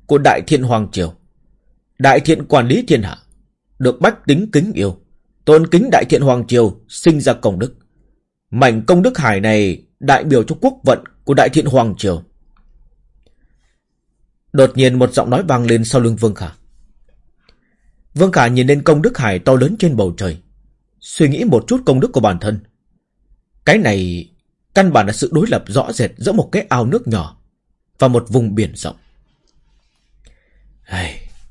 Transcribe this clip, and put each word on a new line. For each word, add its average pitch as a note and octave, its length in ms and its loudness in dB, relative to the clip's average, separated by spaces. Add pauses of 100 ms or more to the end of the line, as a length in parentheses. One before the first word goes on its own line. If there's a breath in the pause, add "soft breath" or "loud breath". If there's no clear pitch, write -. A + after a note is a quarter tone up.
của C#3+ 120 2
Đại A#2+ 280 2
Thiện C#3 160 0
Hoàng A2+ 300 -2
Triều. E2+ 220 -6 (840)
Đại C3+ 220 4
Thiện D3 260 -2
quản B2+ 220 2
lý G#3 200 0
thiên C3 140 2
hạ, F#2 160 -10 (600)
được B2+ 220 -2
bách A3 260 -2
tính F#3+ 240 0
kính F3 220 0
yêu, F#2+ 280 -4 (440)
tôn D#3+ 220 6
kính F#3 260 2
Đại - 120 2
Thiện C#3 180 0
Hoàng B2 240 0
Triều A#2 420 0
sinh D#3+ 320 0
ra B2+ 120 0
công G2+ 260 -2
đức. A#2 160 -6 (760)
Mảnh A#2 360 2
công F3+ 160 4
đức B3+ 160 0
hải A2 220 -2
này G#2 420 0 (180)
đại C3+ 240 2
biểu C3+ 180 2
cho - 180 -6
quốc C4+ 240 -2
vận B2+ 200 0 (200)
của C#3 100 0
Đại C3+ 140 4
Thiện D3 180 0
Hoàng A#2 320 0
Triều. F2 240 -4 (2250)
Đột C3+ 220 2
nhiên B2+ 240 2
một B2+ 140 2
giọng - 180 -2
nói - 120 0
vang B2+ 240 -2
lên A2+ 180 0
sau B2 160 0
lưng A#2 160 0
Vương A2 180 -2
Khả. F2+ 140 -12 (1700)
Vương F3 180 2
Khả B2+ 140 2
nhìn B2 200 2
lên C#3+ 160 2
công D3+ 200 2
đức A#3+ 160 -2
hải G#2 200 -2
to C3 160 2
lớn C#3 240 0
trên D#3+ 180 0
bầu F#2+ 200 -2
trời, F2 220 -6 (640)
suy - 280 -2
nghĩ D#3 160 -2
một C3 220 2
chút B3+ 200 -2
công C3 140 2
đức B3+ 120 0
của C3 80 0
bản G2+ 180 0
thân. G#2+ 200 -6 (1040)
Cái F#3 140 2
này F#2 520 -4 (440)
căn F#3+ 180 2
bản A2 140 2
là G#2 60 -6
sự - 200 -4
đối D#3+ 140 0
lập A#2 200 -2
rõ C3 260 -4
rệt G#2+ 240 -4
giữa G3+ 160 -4
một A3 200 0
cái - 160 -4
ao B2 180 0
nước G#3 220 -4
nhỏ F#2 320 -6 (580)
và C3+ 100 2
một A#2+ 200 0
vùng A2 260 -2
biển G#2+ 220 -2
rộng. - 200 -12 (1900)
Hey, F2+ 380 -12 (300)